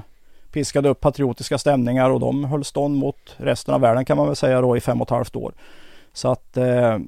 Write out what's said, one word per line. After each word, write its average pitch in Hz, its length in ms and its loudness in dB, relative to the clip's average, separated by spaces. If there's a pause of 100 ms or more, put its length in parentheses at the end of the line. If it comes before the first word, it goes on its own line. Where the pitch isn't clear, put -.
(520)
piskade 143 380 0
upp 131 100 0
patriotiska 139 580 0
stämningar 127 520 2
och 131 100 2
de 127 240 -2
höll 143 200 -4
stånd 143 320 -2
mot 139 420 -4
resten 131 360 -2
av 135 80 2
världen, 123 240 4
kan 147 120 0
man 147 100 2
väl 147 80 -2
säga 131 260 2
då, 123 160 2
i - 20 -4
fem 120 220 -2
och 120 60 -4
ett - 100 -8
halvt 120 180 -6
år. 117 180 -8 (600)
Så - 180 -2
att, - 260 -8
eh, 123 400 2 (100)